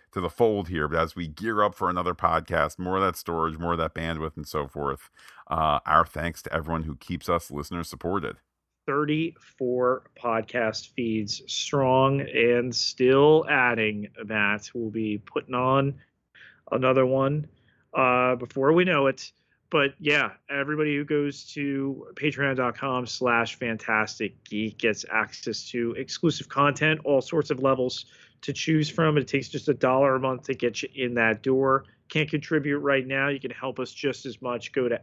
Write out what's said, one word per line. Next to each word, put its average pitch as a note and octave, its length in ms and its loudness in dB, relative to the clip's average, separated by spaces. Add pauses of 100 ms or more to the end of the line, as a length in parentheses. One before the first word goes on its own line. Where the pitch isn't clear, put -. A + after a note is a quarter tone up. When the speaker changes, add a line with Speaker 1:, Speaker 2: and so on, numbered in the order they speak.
(120)
Speaker 1:
to G2 80 -6
the F2 80 -2
fold G#2 400 2
here, D#2 180 -2
but D#2+ 140 0
as E2 160 -2
we F2 100 -6
gear G#2 360 -2
up G#2 120 2
for F#2 140 -2
another F2+ 260 -2
podcast, E2 640 0
more F#2 180 -4
of F#2+ 60 0
that F2+ 140 0
storage, E2 420 -4
more E2+ 140 -2
of E2+ 60 -2
that D#2+ 160 -2
bandwidth D#2+ 420 -6
and D2+ 100 -12
so C#2+ 220 -4
forth, C#2+ 400 -6 (420)
uh, D#2 360 2
our D#2+ 180 6
thanks E2 380 -8
to - 100 -12
everyone D#2+ 300 -2
who D#2 140 -8
keeps - 340 -6
us E2+ 200 0
listener D2 320 -6
supported. E2+ 540 -6 (480)
Speaker 2:
Thirty-four C3+ 1300 -2
podcast A2+ 720 -2
feeds A2 580 -4
strong C3+ 760 2
and A#2+ 540 2
still C#3 760 6
adding, A2+ 600 2 (160)
Matt. G#2 500 -2
We'll A2+ 160 -4
be G#2+ 280 -2
putting - 360 -6
on C3+ 400 2 (800)
another C3 340 4
one, C#3 400 0 (480)
uh, B2+ 400 4
before C3+ 380 0
we F3 120 6
know D3+ 220 4
it. - 240 -2 (400)
But C#3 300 2
yeah, D3 320 2 (180)
everybody D3 460 -2
who D3 80 -2
goes D3 480 -2
to C#3 640 -4
Patreon C#3 400 -2
dot B2 200 0
com B2+ 300 -2
slash A#2 480 0
fantastic A2 880 -4
geek G#2+ 360 -6
gets A2 340 0
access - 580 -4
to A#2+ 220 -4
exclusive - 560 -4
content, C#3+ 560 2
all C3+ 160 4
sorts D3+ 320 0
of B2+ 100 -6
levels C3 440 0 (340)
to - 120 -6
choose D#3 380 0
from. D#3+ 260 2
It C3+ 120 2
takes C3+ 200 -2
just - 200 -6
a C3+ 60 4
dollar C3 420 4
a B2+ 40 0
month C3 260 -2
to C3+ 80 -2
get A#2+ 280 -2
you - 100 -6
in B2 220 -4
that A2+ 300 2
door. C3+ 400 2 (240)
Can't D#3 200 0
contribute D3 520 -2
right C#3 260 2
now. C3+ 220 0
You C#3 120 -2
can C3 120 -8
help B2+ 280 -8
us B2 100 -6
just - 360 -4
as A#2+ 160 -12
much. A#2+ 300 -6
Go B2+ 140 0
to A#2 160 0